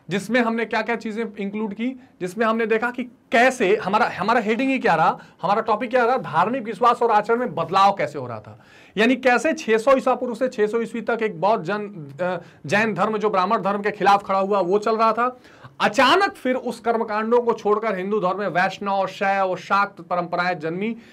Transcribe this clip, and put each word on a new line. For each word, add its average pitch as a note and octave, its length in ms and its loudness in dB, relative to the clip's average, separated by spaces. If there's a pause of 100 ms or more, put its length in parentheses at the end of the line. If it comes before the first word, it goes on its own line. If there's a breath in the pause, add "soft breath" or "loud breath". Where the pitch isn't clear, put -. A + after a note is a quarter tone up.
जिसमें G3+ 320 -2
हमने A3+ 240 0
क्या-क्या A3+ 300 -2
चीजें A3+ 300 -6 (140)
इंक्लूड G3+ 340 -6
की, A#3 160 -4 (320 loud breath)
जिसमें F#3 240 -4
हमने A3+ 200 0
देखा A3 260 0
कि B3 120 -8
कैसे A#3+ 720 2
हमारा, G#3 300 0
हमारा G#3+ 340 0
हेडिंग A3+ 300 0
ही C4 100 0
क्या F#3 160 2
रहा, F#3 240 2 (220 loud breath)
हमारा G3+ 200 0
टॉपिक A#3+ 280 -2
क्या B3 160 2
रहा, B3+ 120 2
धार्मिक F#3+ 460 -2
विश्वास A#3 380 0
और A#3 100 2
आचरण G#3+ 280 2
में G#3+ 160 -4
बदलाव F#3+ 380 4
कैसे D3 260 -4
हो B2+ 80 -10
रहा A2+ 120 -10
था। - 260 -20 (320 loud breath)
यानी A#3+ 180 4
कैसे C4 380 2
छह A3+ 240 0
सौ C4+ 200 4
ईसा B3+ 180 2
पूर्व A#3+ 200 -6
से B3+ 120 -2
छह G#3 200 0
सौ A#3 140 0
ईस्वी A3+ 200 -6
तक A#3 220 -2
एक F3+ 180 -4
बौद्ध F#3+ 240 2
जन, G3+ 440 -8 (120)
अ, F3+ 200 -4 (240 loud breath)
जैन G#3 280 2
धर्म G#3 240 0
जो G3+ 120 0
ब्राह्मण F#3+ 320 0
धर्म G3+ 200 -2
के G3+ 100 -2
खिलाफ G3 340 2
खड़ा G3 140 0
हुआ, G3 200 0
वो F#3 200 2
चल A3 160 0
रहा A3 180 2
था। A#3+ 260 -2 (400 loud breath)
अचानक C#4 540 4
फिर B3+ 220 -2
उस A#3 240 -6
कर्मकांडों A3+ 600 0
को A#3 120 0
छोड़कर G#3 440 0
हिंदू G3+ 220 -2
धर्म F3+ 200 0
में G3+ 80 -2
वैष्णव, F#3+ 600 0
शैव, G3 480 0
शाक्त G3 460 -2
परंपराएं F3 580 -2
जन्मी, F3+ 360 -4 (180 loud breath)